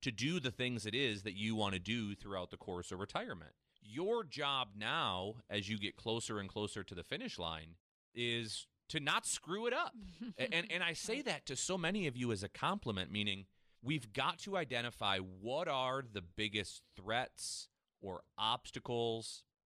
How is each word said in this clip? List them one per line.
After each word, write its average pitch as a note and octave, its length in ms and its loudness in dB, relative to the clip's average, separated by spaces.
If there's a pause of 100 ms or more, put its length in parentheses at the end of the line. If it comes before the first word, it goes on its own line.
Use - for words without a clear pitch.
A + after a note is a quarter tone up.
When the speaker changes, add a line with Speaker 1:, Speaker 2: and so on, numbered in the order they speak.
Speaker 1:
to C3+ 80 0
do C3+ 300 2
the C3 100 0
things B2 360 0
it G#2+ 100 -2
is A2+ 260 2
that G2 140 -4
you A2 180 2
want G2+ 200 4
to F#2 60 2
do G#2 360 0
throughout F#2+ 340 -4
the - 60 -10
course F2+ 340 -4
of F#2 80 -4
retirement. G#2 540 -4 (280)
Your F#3 440 0
job C3+ 520 0
now, G#2+ 580 2 (140)
as G2+ 200 0
you G#2+ 100 0
get G2+ 180 -2
closer A2+ 440 0
and G2 80 -4
closer G#2 340 -2
to F#2+ 140 -8
the E2+ 80 -8
finish G#3+ 340 -4
line, E2 380 -4 (380)
is A#2 520 0 (220)
to D#3+ 100 0
not D#3+ 280 2
screw G3+ 400 0
it A#3 60 2
up. D#4+ 200 2 (240)
Speaker 2:
<laughs> A3+ 220 -8
Speaker 1:
A-, B2+ 160 0
and, E3+ 180 2
and F3+ 100 0
I E3+ 120 2
say A3 220 -2
Speaker 2:
Right. C#4+ 100 -4
Speaker 1:
that D#3+ 200 -2
to C3+ 100 -2
so F#3 220 0
many F3+ 280 2
of B2 100 0
you B2 160 2
as F#2+ 100 0
a G2+ 60 -2
compliment, A2+ 640 0
meaning G2+ 320 2 (380)
we've A#2 300 0
got C#3 280 2
to G3 160 -2
identify A#2+ 640 2
what G2 500 0
are C3 420 2
the G2+ 120 -2
biggest G#2 600 0 (140)
threats - 720 -2 (320)
or F#2 220 -4 (140)
obstacles, A#2 1040 0 (240)